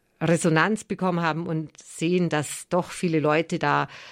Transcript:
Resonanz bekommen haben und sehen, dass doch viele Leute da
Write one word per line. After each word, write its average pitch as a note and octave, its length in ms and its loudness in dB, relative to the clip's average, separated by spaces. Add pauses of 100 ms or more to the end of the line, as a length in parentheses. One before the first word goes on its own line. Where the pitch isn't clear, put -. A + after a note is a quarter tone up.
(200)
Resonanz E3 600 2
bekommen F3+ 400 -2
haben E3 240 -2
und D#3+ 240 -4 (100)
sehen, F3 480 0
dass D3+ 400 -4
doch F3 220 0
viele D#3+ 300 0
Leute D#3 400 0
da C#3+ 260 0 (260)